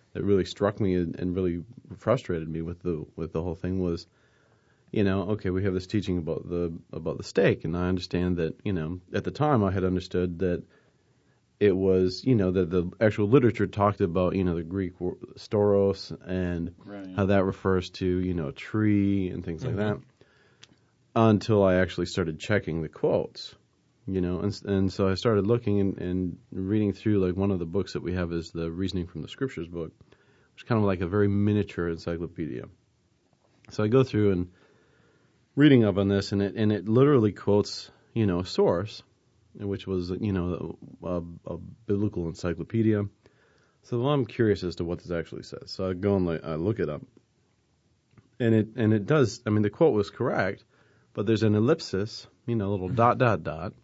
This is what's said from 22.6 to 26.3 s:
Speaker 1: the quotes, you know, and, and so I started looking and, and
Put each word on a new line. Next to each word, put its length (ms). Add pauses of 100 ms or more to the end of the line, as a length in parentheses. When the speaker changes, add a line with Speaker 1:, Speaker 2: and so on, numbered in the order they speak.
Speaker 1:
the 60
quotes, 640 (520)
you 140
know, 200
and, 240
and 280
so 160
I 60
started 320
looking 340
and, 180
and 400 (140)